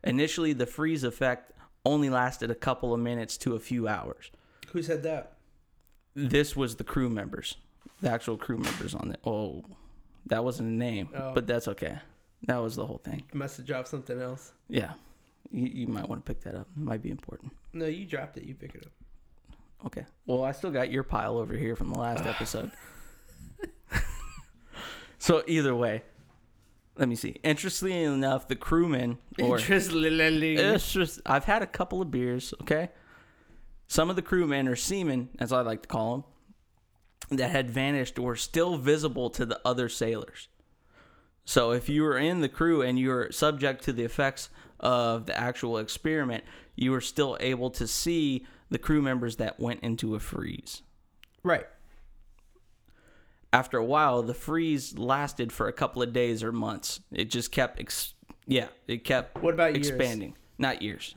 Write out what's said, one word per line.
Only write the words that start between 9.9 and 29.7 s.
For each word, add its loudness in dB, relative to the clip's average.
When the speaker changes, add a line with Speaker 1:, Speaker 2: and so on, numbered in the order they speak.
Speaker 1:
that 2
wasn't -2
a 0
name, -2
Speaker 2:
Oh. -6
Speaker 1:
but 4
that's 0
okay. -6
That 0
was -4
the -6
whole -10
thing. -8
Speaker 2:
You -6
must -8
have -16
dropped -6
something -8
else. -10
Speaker 1:
Yeah. -2
You, -2
you -6
might -4
wanna -6
pick -6
that -12
up. -12
It -6
might -4
be -6
important. -12
Speaker 2:
No, -4
you -6
dropped -8
it. -14
You -12
pick -16
it -18
up. -20
Speaker 1:
Okay. -10
Well, 0
I 0
still -4
got 0
your 0
pile -2
over -4
here -2
from -2
the -2
last -2
Speaker 2:
<sighs> -
Speaker 1:
episode. -4
<laughs> -10
So 6
either 4
way, 0
let 4
me 0
see. -4
Interestingly 0
enough, 2
the 0
crewmen, 2
or 4
Speaker 2:
Interestingly. 4